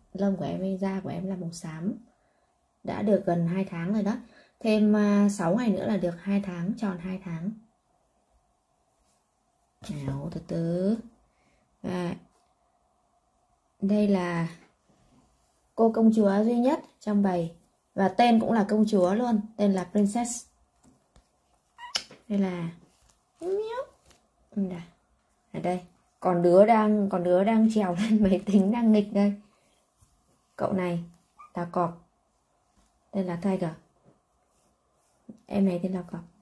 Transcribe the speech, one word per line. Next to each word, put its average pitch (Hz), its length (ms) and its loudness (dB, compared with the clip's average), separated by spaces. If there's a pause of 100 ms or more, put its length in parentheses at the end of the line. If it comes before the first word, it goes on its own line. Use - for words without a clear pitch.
(140)
lông 196 240 -2
của 156 80 -6
em 170 160 -6
ấy, 190 160 -4
da 190 260 -4
của - 60 -10
em 185 180 -8
là 190 80 -6
màu 170 160 -8
xám. 165 420 -8 (880)
Đã 185 180 -8
được 208 240 2
gần 170 220 0
hai 190 180 -2
tháng 175 280 -6
rồi 220 100 0
đó. 202 100 0 (460)
Thêm, 214 360 2
à, 202 360 4
sáu 180 240 0
ngày 240 140 0
nữa - 160 -2
là 214 120 0
được 175 240 -2
hai 202 240 0
tháng, 180 320 -6
tròn 190 200 -6
hai 185 260 -10
tháng. 170 280 -8 (2500)
Nào, 139 280 -8
từ 165 140 -10
từ. 175 500 -2 (840)
À, 180 340 -6 (1700)
đây 208 260 2
là 175 400 0 (1300)
cô 226 160 4
công 226 240 6
chúa 202 280 4
duy 240 120 0
nhất 262 240 2 (200)
trong 202 240 0
bầy. 175 280 0 (440)
Và 196 120 2
tên 233 320 4
cũng - 120 0
là 214 180 2
công 214 180 2
chúa 185 260 2
luôn, 226 280 0 (160)
tên 202 160 2
là 185 180 -2
Princess. 208 540 -2 (1800)
Đây 202 120 -4
là 175 300 -4 (720)
Miu. 440 420 -6 (720)
Ừ, 208 140 -4
đây. 175 120 -12 (720)
Ở 165 60 -10
đây. 180 220 -4 (380)
Còn 175 220 0
đứa 175 240 8
đang, 214 440 4
còn 185 140 -2
đứa 180 200 4
đang 220 300 4
trèo 185 220 0
<laughs> 175 40 -4
lên 214 240 2
máy 190 220 4
tính, 196 260 4
đang 233 200 2
nghịch 208 220 2
đây. 202 200 2 (1200)
Cậu - 180 -4
này 175 300 -4 (500)
là 175 120 -6
cọp. - 440 -6 (1040)
Đây 196 100 -2
là 175 180 -6
Tiger. 185 300 -2 (1700)
Em 196 200 0
này 180 180 0
tên 185 100 -4
là 185 80 -6
cọp. 175 200 -14 (200)